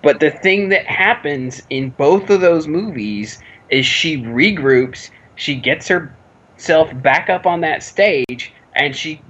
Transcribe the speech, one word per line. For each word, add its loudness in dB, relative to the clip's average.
But 4
the 4
thing 0
that 0
happens -2
in -4
both 2
of 4
those 4
movies -6
is 2
she -2
regroups, 0
she -6
gets -4
herself -2
back 2
up -2
on 0
that -4
stage, -2
and -2
she -10